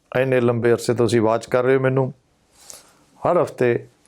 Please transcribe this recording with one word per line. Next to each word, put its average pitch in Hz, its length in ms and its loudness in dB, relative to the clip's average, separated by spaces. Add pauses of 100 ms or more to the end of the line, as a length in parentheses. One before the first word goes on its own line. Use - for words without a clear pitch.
(200)
ਇੰਨੇ 131 200 0
ਲੰਬੇ 120 320 2
ਅਰਸੇ 117 220 -2
ਤੋਂ 120 120 0
ਤੁਸੀਂ 113 140 2
ਵਾਚ 110 260 0
ਕਰ 123 180 0
ਰਹੇ 135 120 2
ਹੋ 135 40 0
ਮੈਨੂੰ। 131 320 -2 (1120)
ਹਰ 170 160 2
ਹਫ਼ਤੇ 120 440 -2 (220)